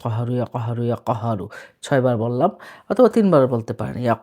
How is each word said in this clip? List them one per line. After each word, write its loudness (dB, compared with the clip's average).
কাহারু, -4
ইয়া -2
কাহারু, -6
ইয়া -2
কাহারু।" -4
ছয়বার 2
বললাম, 0
অথবা 6
তিনবার 4
বলতে -2
পারেন, -8
"ইয়া 0